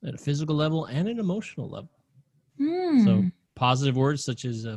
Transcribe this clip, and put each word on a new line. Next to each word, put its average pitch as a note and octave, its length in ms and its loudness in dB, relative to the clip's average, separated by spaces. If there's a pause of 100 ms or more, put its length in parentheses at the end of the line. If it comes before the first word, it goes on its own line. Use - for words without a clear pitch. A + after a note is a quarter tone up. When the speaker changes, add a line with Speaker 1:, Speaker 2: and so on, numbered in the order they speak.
Speaker 1:
at C#3 80 -6
a D3 40 -14
physical D3+ 360 -2
level D#3 320 0
and C#3+ 220 -2
an A#3 100 -4
emotional G3 500 -6
level. G2+ 220 -14 (680)
Speaker 2:
Hmm. D#4+ 460 4
Speaker 1:
So F#3+ 200 6 (300)
positive B2+ 420 2
words C3+ 280 2
such B2 200 -6
as, A2+ 220 -6
uh, A2 100 -8